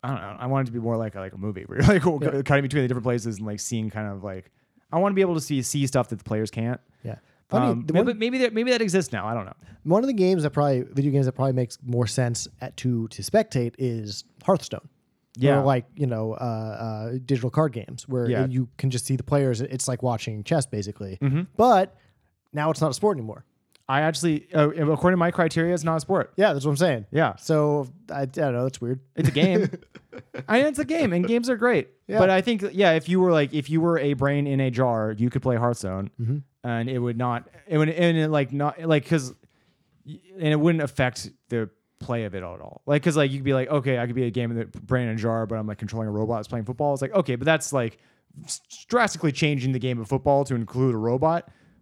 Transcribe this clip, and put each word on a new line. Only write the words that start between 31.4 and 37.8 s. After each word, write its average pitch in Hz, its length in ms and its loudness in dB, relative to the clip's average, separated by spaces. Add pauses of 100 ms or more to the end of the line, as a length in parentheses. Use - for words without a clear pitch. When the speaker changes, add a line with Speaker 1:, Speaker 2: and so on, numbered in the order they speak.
Speaker 1:
are 240 60 2
great. 214 320 2 (180)
Speaker 2:
Yeah. 208 140 0
Speaker 1:
But 190 100 6
I 190 100 4
think, 202 320 -2
yeah, 185 200 6
if 160 160 2
you 185 120 4
were, 180 120 4
like, 143 220 2
if 139 160 -2
you 160 100 2
were 165 180 2
a 143 160 2
brain 143 320 0
in 135 140 0
a 131 100 2
jar, 113 460 2
you 117 140 2
could - 120 -4
play 127 140 2
Hearthstone, 101 540 -2 (100)
Speaker 2:
Mm-hmm. 120 180 -2 (260)
Speaker 1:
and 117 260 -4
it 127 80 -4
would 120 180 -2
not, 123 320 -4 (180)
it 160 120 0
would, 156 100 4